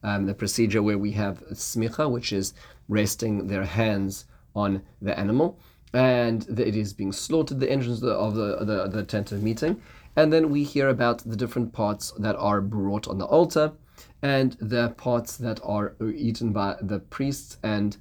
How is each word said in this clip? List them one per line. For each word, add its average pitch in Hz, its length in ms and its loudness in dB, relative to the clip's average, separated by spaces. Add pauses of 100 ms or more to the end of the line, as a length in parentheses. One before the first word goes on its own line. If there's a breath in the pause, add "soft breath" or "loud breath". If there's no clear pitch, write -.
um, 101 240 0
the 98 80 0
procedure 107 480 2
where 104 160 2
we 101 140 -2
have 101 300 -4 (120)
smicha, 117 540 -2
which 117 260 -2
is 98 180 0 (340 loud breath)
resting 104 600 0
their 98 180 -2
hands 98 640 0 (280 soft breath)
on 98 280 0 (180 soft breath)
the 101 180 -2
animal, 127 400 0 (340 soft breath)
and 120 500 2
the, 113 220 -2
it 107 120 0
is 104 160 -2
being 98 180 -4
slaughtered, 151 480 -2
the 131 100 0
entrance 120 320 0
of - 20 -4
the, 120 100 2
of 104 240 0
the, 104 280 -2
the, 101 220 0
the 101 160 -4
tent 101 300 -4
of 101 100 -4
meeting. 117 400 0 (320 loud breath)
And 156 180 6
then 160 180 6
we 147 120 2
hear 143 260 2
about 127 300 2 (100)
the 113 60 -4
different 117 380 -2
parts 104 480 -2
that 104 160 0
are 104 240 2
brought 101 480 -2
on 98 100 -4
the 95 60 -2
altar, 156 480 4 (500 loud breath)
and 135 380 2
the 117 300 0
parts 120 480 -4
that 113 260 -4
are 104 320 -2 (180)
eaten 113 380 -2
by 98 280 0
the 98 200 -4
priests - 640 -6
and 104 360 0